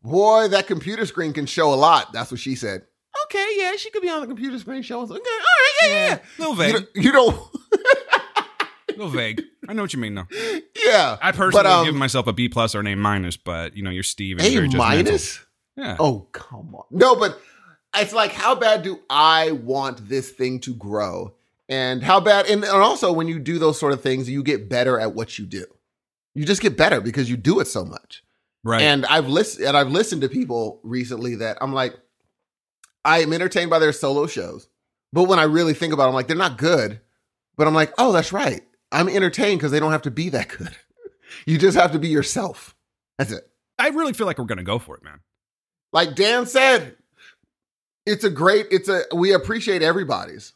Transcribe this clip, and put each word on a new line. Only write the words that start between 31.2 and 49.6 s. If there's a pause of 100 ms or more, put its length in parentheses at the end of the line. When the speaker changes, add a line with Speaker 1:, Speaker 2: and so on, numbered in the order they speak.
Speaker 1:
that
I'm
like, (1120)
I
am
entertained
by
their
solo
shows. (440)
But
when
I
really
think
about
it,
I'm
like,
"They're
not
good." (560)
But
I'm
like,
"Oh,
that's
right. (300)
I'm
entertained
'cause
they
don't
have
to
be
that
good." (340)
<laughs>
You
just
have
to
be
yourself. (420)
That's
it. (300)
Speaker 2:
I
really
feel
like
we're
gonna
go
for
it,
man. (720)
Speaker 1:
Like
Dan
said, (1120)
it's
a
great,
it's
a, (120)
we
appreciate